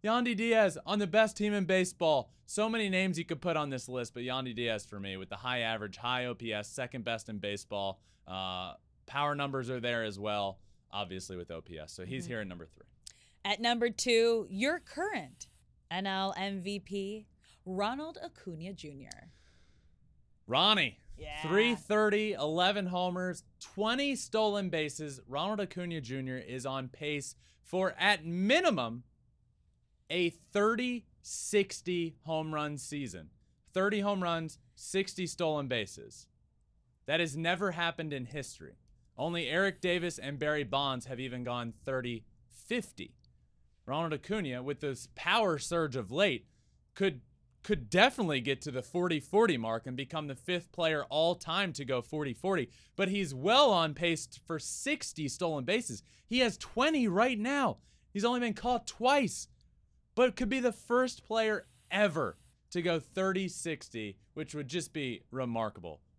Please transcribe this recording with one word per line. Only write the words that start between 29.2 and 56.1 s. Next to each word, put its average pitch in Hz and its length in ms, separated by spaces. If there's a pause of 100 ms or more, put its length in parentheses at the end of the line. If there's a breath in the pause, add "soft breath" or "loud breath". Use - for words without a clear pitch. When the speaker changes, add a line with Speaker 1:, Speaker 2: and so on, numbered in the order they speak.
Speaker 1:
a 170 220
thirty 233 760 (160)
sixty 175 1040
home 156 300
run 147 240
season. 107 500 (460)
Thirty 202 260
home 196 220
runs, 165 360 (160)
sixty 190 520
stolen 151 420
bases. 101 580 (800)
That 160 140
has 156 160
never 175 360
happened 170 420
in 127 120
history. 120 500 (420)
Only 170 300
Eric 185 340
Davis 175 360
and 139 200
Barry 151 260
Bonds 135 420
have 127 140
even 123 240
gone 120 300 (100)
thirty 123 400 (240)
fifty. - 680 (680)
Ronald 156 300
Acuna, 147 480
with 139 180
this 135 360
power 185 420
surge 156 380
of 107 160
late, 160 340 (480)
could, 165 280 (420)
could 131 260
definitely 185 500
get 135 220
to 147 80
the 123 120
forty 175 380
forty 196 360
mark 113 300
and 127 100
become 147 320
the 135 80
fifth 175 340
player 160 400
all 165 240
time 175 400
to 143 100
go 127 160
forty 147 320
forty. 175 380 (260 soft breath)
But 190 120
he's 190 260
well 220 380
on 160 220
pace 165 320
t-, - 200
for 160 140
sixty - 680
stolen 151 360
bases. 180 380 (240 soft breath)